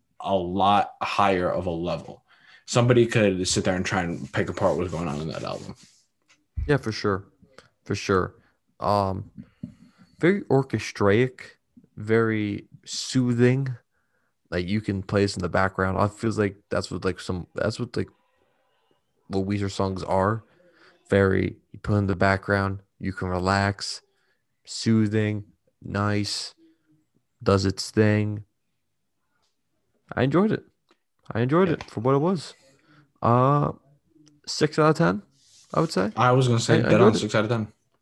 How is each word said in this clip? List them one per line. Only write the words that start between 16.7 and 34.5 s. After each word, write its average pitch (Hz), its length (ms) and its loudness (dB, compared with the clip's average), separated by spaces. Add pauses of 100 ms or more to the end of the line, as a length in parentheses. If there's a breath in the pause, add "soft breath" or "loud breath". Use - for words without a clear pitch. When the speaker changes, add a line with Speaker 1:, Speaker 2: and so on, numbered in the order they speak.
Speaker 2:
what, 90 140 -6
like, 92 140 -4
some, 92 360 -8
that's - 240 -4
what, 120 160 -8
like, 101 140 -6 (1160)
what 98 200 -2
Weezer 101 240 -2
songs 95 320 -4
are. 98 400 0 (640 soft breath)
Very, 98 480 2 (140)
you - 80 -20
put 107 180 -2
in 101 100 0
the 98 80 0
background, 98 640 0 (200)
you 92 120 -6
can 92 160 -6
relax, 98 760 -2 (640)
soothing, 107 760 0 (400)
nice, 101 720 -4 (880)
does 98 220 4
its - 260 -4
thing. 104 540 0 (1700)
I 110 80 2
enjoyed 175 280 2
it. - 120 -4 (680)
I 110 100 -2
enjoyed 160 260 2
Speaker 1:
Yeah. 151 80 0
Speaker 2:
it - 140 -10
for - 100 -8
what 131 160 2
it 139 40 4
was. 165 340 -2 (680 soft breath)
Uh, 131 520 4 (720)
six - 320 -2